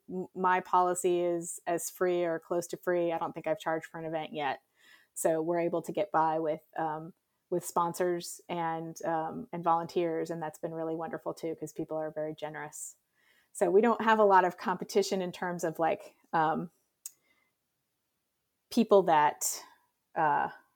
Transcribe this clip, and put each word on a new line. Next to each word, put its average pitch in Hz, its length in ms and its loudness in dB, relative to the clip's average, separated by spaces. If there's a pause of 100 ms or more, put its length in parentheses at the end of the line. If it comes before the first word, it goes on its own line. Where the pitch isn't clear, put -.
m-, 185 260 -6
my 185 240 2
policy 180 640 2
is 175 440 -2
as 165 240 -2
free 175 340 0
or 165 220 -2
close 175 220 -2
to 175 100 -10
free. 175 360 0
I 165 40 -2
don't 160 160 -6
think 160 140 -10
I've 156 120 0
charged 160 260 -2
for - 140 -14
an 165 60 -8
event 160 280 -6
yet. 151 260 -4 (540)
So 160 280 0
we're 170 200 0
able 170 220 0
to 165 100 -10
get 156 180 -2
by 160 280 2
with, 156 200 -2 (180)
um, 160 360 -6 (360)
with 175 160 -2
sponsors 175 840 -2
and, 165 560 -6
um, 165 480 -4
and 170 100 -6
volunteers. 165 680 0
And 165 100 -8
that's 156 180 -8
been 165 140 -8
really 160 220 -4
wonderful 160 380 -6
too, 165 240 -6
'cause 151 140 -10
people 156 240 -6
are 156 160 -4
very 156 220 -6
generous. 151 640 -12 (580)
So 180 160 2
we 190 100 6
don't 220 220 4
have 220 180 4
a 214 60 8
lot 190 180 8
of 180 140 0
competition 196 640 0
in 180 100 -4
terms 175 320 -6
of, 160 160 -2
like, 156 360 -2 (180)
um, 160 380 0 (2000)
people 208 340 6
that, 151 600 2 (520)
uh, 147 340 0 (260)